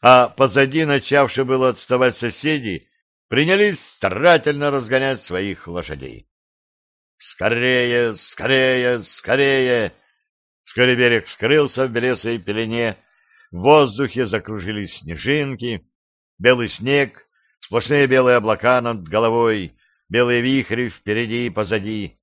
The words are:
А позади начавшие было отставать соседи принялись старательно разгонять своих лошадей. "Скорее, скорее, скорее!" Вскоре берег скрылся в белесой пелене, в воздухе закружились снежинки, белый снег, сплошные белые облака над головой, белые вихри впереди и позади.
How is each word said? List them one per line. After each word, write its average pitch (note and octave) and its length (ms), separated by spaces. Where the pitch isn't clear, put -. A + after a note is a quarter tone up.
А B2 260
позади C3+ 560
начавшие C#3 600
было C3 260
отставать B2+ 460
соседи A#2+ 720
принялись F#3 500
старательно C#3+ 760
разгонять C3 540
своих F#2 420
лошадей. D2+ 600
"Скорее, A#2+ 960
скорее, B2+ 720
скорее!" B2+ 760
Вскоре B2+ 300
берег A#2+ 340
скрылся C3 580
в B2 40
белесой A#2 480
пелене, A2 580
в F2 80
воздухе B2+ 680
закружились G#2 720
снежинки, A#2 880
белый A#2+ 300
снег, C3+ 580
сплошные C#3 440
белые B2+ 300
облака A#2+ 440
над A#2 220
головой, A2 720
белые A#2+ 320
вихри B2 500
впереди A#2 560
и A#2 40
позади. G#2 720